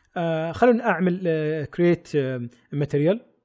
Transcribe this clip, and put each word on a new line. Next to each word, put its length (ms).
آه، 340
خلونا 360
أعمل، 400
آه، 380
create، 500
آه، 340
material. 420